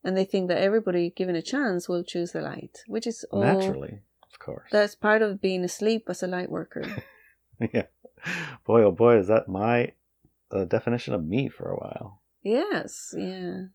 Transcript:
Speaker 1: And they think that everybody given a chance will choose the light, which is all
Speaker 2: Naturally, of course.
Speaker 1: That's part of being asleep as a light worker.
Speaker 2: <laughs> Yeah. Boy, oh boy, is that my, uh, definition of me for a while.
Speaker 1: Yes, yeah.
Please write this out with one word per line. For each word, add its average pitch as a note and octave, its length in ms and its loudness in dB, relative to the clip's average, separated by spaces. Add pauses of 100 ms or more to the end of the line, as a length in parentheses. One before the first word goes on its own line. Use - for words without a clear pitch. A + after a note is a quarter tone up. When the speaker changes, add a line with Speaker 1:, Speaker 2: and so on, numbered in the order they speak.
Speaker 1:
And F#3+ 120 0
they F#3+ 100 2
think F#3+ 220 0
that F3 120 2
everybody F#3+ 500 2
given F#3 240 -2
a E3 80 -2
chance A3+ 460 -2
will F3 160 -2
choose F3 280 -6
the D#3+ 100 -6
light, - 440 -10
which A3+ 200 -6
is A3+ 260 -8
all G2 80 0
Speaker 2:
Naturally, F3 600 2 (300)
of - 80 -20
course. - 320 -12
Speaker 1:
That's G#3 240 2
part G#3+ 280 2
of G3+ 180 -2
being F#3 240 0
asleep A3 460 0
as F3+ 120 -6
a F#3 40 -4
light F3+ 240 -4
worker. - 320 -8
Speaker 2:
<laughs> - 920 -10
Yeah. A2 140 0 (800)
Boy, A2+ 180 8
oh G2 80 6
boy, A#2 240 8
is F#2+ 120 4
that A2 200 4
my, A2+ 440 0 (580)
uh, F#2+ 160 -2
definition A#2 480 -2
of E2+ 120 -2
me A#2 220 -2
for - 220 -10
a - 60 -6
while. - 440 -12 (220)
Speaker 1:
Yes, B3 760 -4
yeah. F#3 460 -8 (120)